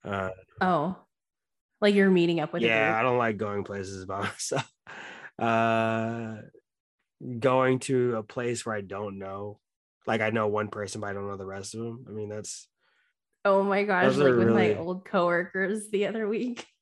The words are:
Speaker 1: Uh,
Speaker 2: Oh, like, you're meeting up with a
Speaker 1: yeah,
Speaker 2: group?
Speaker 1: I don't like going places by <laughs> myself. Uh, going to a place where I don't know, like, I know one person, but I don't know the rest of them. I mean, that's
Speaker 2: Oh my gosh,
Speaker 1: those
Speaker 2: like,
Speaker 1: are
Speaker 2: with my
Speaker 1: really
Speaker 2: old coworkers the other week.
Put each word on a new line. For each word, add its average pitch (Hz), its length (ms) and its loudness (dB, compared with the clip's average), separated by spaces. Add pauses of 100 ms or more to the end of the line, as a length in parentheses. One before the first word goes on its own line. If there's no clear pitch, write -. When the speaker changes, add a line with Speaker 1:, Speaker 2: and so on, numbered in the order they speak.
Speaker 1:
Uh, 98 260 -2 (300)
Speaker 2:
Oh, 185 460 0 (720)
like, 208 140 4
you're 196 160 6
meeting 170 300 4
up 151 120 -4
with 123 120 0
a 117 40 4
Speaker 1:
yeah, - 20 4
Speaker 2:
group? 110 280 4
Speaker 1:
I 113 40 2
don't 123 160 4
like 113 180 2
going 101 280 -2
places 98 400 -8
by 95 160 -6
<laughs> - 20 -2
myself. - 480 -4 (680)
Uh, 113 1000 0 (1000)
going 131 400 4
to 123 360 0
a 110 80 -4
place 120 420 -4
where 110 100 -4
I 101 60 -4
don't 98 360 -8
know, 98 420 -10 (460)
like, 113 140 0
I 110 100 2
know 110 180 2
one 104 200 0
person, 104 320 -8
but 101 100 -6
I - 40 -6
don't 101 140 -8
know 101 100 -8
the 98 80 -8
rest 98 280 -10
of 113 80 -8
them. 117 260 -10
I 101 40 -14
mean, 107 180 -8
that's - 380 -12 (760)
Speaker 2:
Oh 196 200 4
my 196 180 0
gosh, 180 320 2
Speaker 1:
those 135 60 0
Speaker 2:
like, 135 160 6
Speaker 1:
are - 0 -
Speaker 2:
with 117 120 4
my 110 240 4
Speaker 1:
really - 40 0
Speaker 2:
old 180 280 -6
coworkers 185 840 -2
the 202 160 0
other 214 220 -4
week. 233 380 -4 (160)